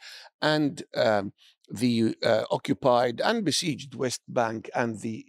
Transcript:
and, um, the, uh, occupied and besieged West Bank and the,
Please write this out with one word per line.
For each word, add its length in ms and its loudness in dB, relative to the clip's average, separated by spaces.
and, 420 2
um, 340 2
the, 540 2
uh, 260 2
occupied 680 2
and 240 0
besieged 500 -2
West 320 -4
Bank 480 -2
and 280 -2
the, 280 -8